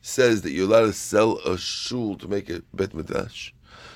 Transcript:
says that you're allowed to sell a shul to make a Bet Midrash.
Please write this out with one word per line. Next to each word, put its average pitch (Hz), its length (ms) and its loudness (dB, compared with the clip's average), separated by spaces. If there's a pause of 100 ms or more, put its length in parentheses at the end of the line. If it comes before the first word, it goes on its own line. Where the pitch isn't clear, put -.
says 117 400 2
that 85 100 -6
you're 90 140 0
allowed 113 220 6
to 101 60 0
sell 104 460 2
a 92 180 -2
shul 110 600 -6
to - 100 -16
make 101 220 -4
a 85 120 -8 (120)
Bet 95 200 -2
Midrash. - 580 -8 (440)